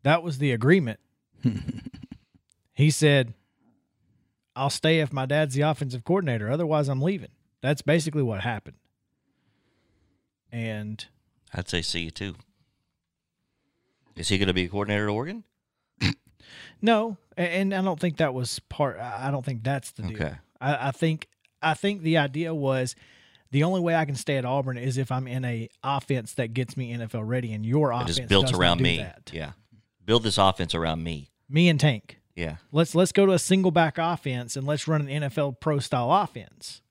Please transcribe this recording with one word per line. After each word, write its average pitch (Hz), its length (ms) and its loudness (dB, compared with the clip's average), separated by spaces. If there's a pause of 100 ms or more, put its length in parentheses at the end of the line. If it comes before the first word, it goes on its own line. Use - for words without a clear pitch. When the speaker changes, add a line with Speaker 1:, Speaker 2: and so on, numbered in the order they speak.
Speaker 1:
That 160 200 4
was 156 140 -6
the 139 140 2
agreement. 123 540 4
Speaker 2:
<laughs> - 40 -20 (1700)
Speaker 1:
He 151 140 6
said, 139 460 4 (1200)
"I'll 135 160 0
stay 160 280 2
if 143 140 0
my 131 140 -2
dad's 143 260 2
the 139 80 2
offensive 139 420 0
coordinator. 135 460 0
Otherwise, 151 400 2
I'm 135 140 0
leaving." 175 260 -2 (320)
That's 139 220 0
basically 151 400 2
what 107 180 -2
happened. 113 360 -6 (1700)
And 107 540 -8 (480)
Speaker 3:
I'd 90 160 -6
say 85 140 -2
see - 180 -2
you 82 100 -6
too. 98 240 -8 (1800)
Is 85 140 -6
he 98 100 2
gonna 95 160 4
be 92 80 2
a 87 60 -4
coordinator 104 380 -2
at 104 40 -2
Oregon? 165 320 -6 (1400)
Speaker 1:
No, 220 360 2 (200)
a-, 180 40 -2
and 190 340 0
I 190 80 0
don't 180 160 -2
think 170 180 -2
that 143 160 2
was 123 240 -4 (120)
part. 135 300 -2
I, 120 280 -6
I 139 40 -2
don't 131 140 -4
think 117 180 -6
that's 139 280 -4
the - 100 -14
deal. 90 140 -6
Speaker 3:
Okay. 80 180 -4 (260)
Speaker 1:
I, 135 280 -2
I 135 40 -2
think, 160 360 -2 (340)
I 156 140 2
think 202 260 -2
the 160 160 2
idea 156 380 0
was 131 400 0 (560)
the 143 140 4
only 185 160 2
way 170 140 2
I 160 100 2
can 143 100 -4
stay 139 220 -2
at 127 80 -2
Auburn 131 340 -2
is 127 180 -2
if 131 140 -2
I'm 131 160 -2
in 127 180 -4
a 113 240 -6 (140)
offense 131 500 -2
that 117 220 -4
gets 127 200 -4
me 120 160 -6
N 120 120 -6
F 110 100 -10
L 110 100 -4
ready, 117 300 -2
and 107 100 -6
your 135 260 2
Speaker 3:
That 117 120 0
Speaker 1:
offense 82 180 -2
Speaker 3:
is - 80 -6
built 98 200 6
Speaker 1:
does - 60 2
not 90 80 2
Speaker 3:
around 87 180 4
Speaker 1:
do 85 60 2
Speaker 3:
me. 87 120 4
Speaker 1:
that. 82 340 -10
Speaker 3:
Yeah, 78 200 -8 (520)
build 110 200 2
this 107 160 0
offense 95 340 2
around 80 300 -2
me. 82 260 -8 (180)
Speaker 1:
Me 165 220 4
and 147 100 2
Tank. 131 400 0 (160)
Speaker 3:
Yeah. 82 200 -6 (160)
Speaker 1:
Let's, 160 240 0
let's 180 160 4
go 196 160 6
to 190 60 6
a 175 40 4
single 190 320 2
back 165 300 2
offense 131 580 -4
and 135 80 -6
let's 147 220 -2
run 156 140 2
an 139 80 -4
N 147 120 -4
F 139 160 -4
L 143 160 0
pro 151 240 0
style 123 340 0
offense. - 800 -2